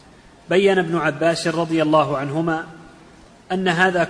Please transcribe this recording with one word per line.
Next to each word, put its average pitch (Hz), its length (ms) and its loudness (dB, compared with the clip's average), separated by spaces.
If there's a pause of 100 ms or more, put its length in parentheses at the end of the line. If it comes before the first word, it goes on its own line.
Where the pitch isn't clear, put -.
(500)
بين 190 280 4
ابن 170 180 -2
عباس 160 500 -2
رضي 160 360 0
الله 151 340 2
عنهما 160 500 -4 (880)
أن 185 160 -2
هذا 175 420 2